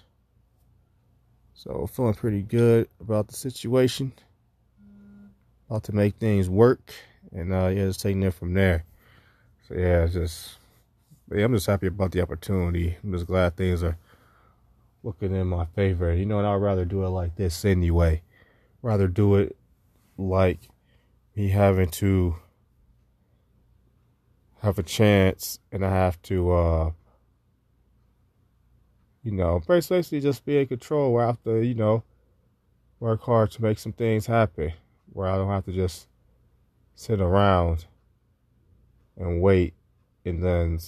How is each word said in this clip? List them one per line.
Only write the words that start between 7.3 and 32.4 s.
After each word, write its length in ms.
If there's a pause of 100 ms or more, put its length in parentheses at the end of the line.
and, 200
uh, 140
yeah, 180
just 140
taking 240
it 100
from 200
there. 320 (840)
So 80
yeah, 300
it's 80
just, 440 (760)
yeah, 100
I'm 100
just 140
happy 200
about 240
the 100
opportunity. 840
I'm 80
just 160
glad 300
things 260
are 140 (1040)
looking 320
in 120
my 180
favor. 480
You 120
know, 120
and 100
I'd 80
rather 300
do 180
it 60
like 260
this 300
anyway. 560 (600)
Rather 260
do 280
it 220 (600)
like 520 (680)
me 140
having 400
to 480 (2250)
have 180
a 40
chance 760 (120)
and 120
I 60
have 340
to, 280
uh, 400 (2250)
you 120
know, 340
basically 540
just 240
be 140
in 80
control 440
where 140
I 20
have 160
to, 160
you 160
know, 280 (1000)